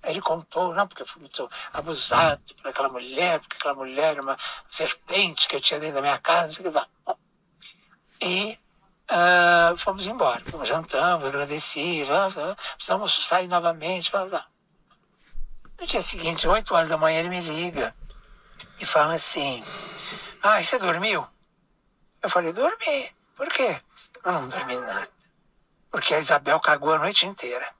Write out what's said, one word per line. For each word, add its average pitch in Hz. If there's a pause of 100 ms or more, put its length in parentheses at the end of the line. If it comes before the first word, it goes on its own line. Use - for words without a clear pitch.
Aí 160
ele 185
contou, 170
não, 202
porque -
eu -
fui -
muito 139 (220)
abusado 151 (200)
por 139
aquela 139
mulher, 135
porque -
aquela 143
mulher 135
era 143
uma 135 (320)
serpente 175
que 143
eu 135
tinha 147
dentro 151
da 135
minha 139
casa, 170
não 156
sei 190
o 165
que 151
lá. 139 (1300)
E, 196 (520)
ah, 175
fomos 190
embora. 180 (220)
Jantamos, 156
agradeci, 147
já, 180
já, 175 (220)
precisamos -
sair 180
novamente. 170
Já, 190
já. 185 (1300)
No 349
dia 208
seguinte, 165
oito 196
horas 165
da 160
manhã, 160
ele 170
me 180
liga 160 (840)
e -
fala 123
assim: 139 (800)
"Ai, 202
você 254
dormiu?" 180 (960)
Eu 196
falei: 170
"Dormi. 277 (240)
Por 294
quê?" 233 (440)
"Eu 180
não 135
dormi 127
nada. - (840)
Porque -
a 156
Isabel 151
cagou 151
a 156
noite 175
inteira." 123 (120)